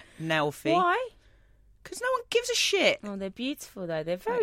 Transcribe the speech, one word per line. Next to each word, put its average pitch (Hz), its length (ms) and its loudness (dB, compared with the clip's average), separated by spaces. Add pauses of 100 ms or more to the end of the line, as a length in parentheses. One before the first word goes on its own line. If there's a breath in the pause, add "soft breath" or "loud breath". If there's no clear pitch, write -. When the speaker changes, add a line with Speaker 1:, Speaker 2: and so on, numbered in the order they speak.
(180)
Speaker 1:
nail 156 340 0
feet. - 220 0
Speaker 2:
Why? 370 360 4 (720)
Speaker 1:
'Cause - 180 -14
no 494 120 -2
one 494 160 0
gives 480 200 2
a 480 60 0
shit. 320 480 2
Speaker 2:
Oh, 208 120 -8
they're 196 160 -6
beautiful, 240 560 -8
though. 160 160 -2
They're 175 140 -2
very 453 260 -4